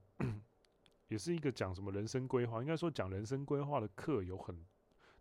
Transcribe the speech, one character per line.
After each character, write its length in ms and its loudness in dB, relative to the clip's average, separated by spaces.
<clears throat> 880 -6
也 80 -2
是 200 0
一 20 -2
个 140 2
讲 200 0
什 120 -6
么 80 -2
人 160 0
生 180 0
规 200 4
划， 160 -2
应 40 -2
该 80 2
说 160 2
讲 200 0
人 140 -2
生 200 -2
规 160 2
划 180 0
的 100 2
课 340 0
有 160 -4
很， 280 -10